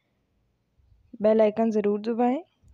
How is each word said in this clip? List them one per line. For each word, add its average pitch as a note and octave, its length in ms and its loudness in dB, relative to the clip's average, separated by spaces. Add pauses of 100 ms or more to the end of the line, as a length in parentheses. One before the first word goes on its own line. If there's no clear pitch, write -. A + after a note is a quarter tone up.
(1200)
बेल A3 200 4
आइकन A3 300 0
ज़रूर G#3 300 -2
दबाएं A#3+ 360 -2 (360)